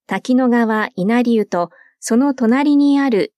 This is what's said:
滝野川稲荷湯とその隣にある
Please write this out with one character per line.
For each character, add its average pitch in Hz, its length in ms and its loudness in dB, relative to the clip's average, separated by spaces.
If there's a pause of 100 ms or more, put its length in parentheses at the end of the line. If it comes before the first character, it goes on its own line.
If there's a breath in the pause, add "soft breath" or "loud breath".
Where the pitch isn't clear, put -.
滝 196 280 -4
野 254 140 2
川 226 480 0
稲 226 260 0
荷 233 120 0
湯 214 100 0
と 175 260 -4 (300 soft breath)
そ - 160 -2
の 277 160 2
隣 269 440 0
に 285 220 2
あ 277 120 0
る 196 280 -2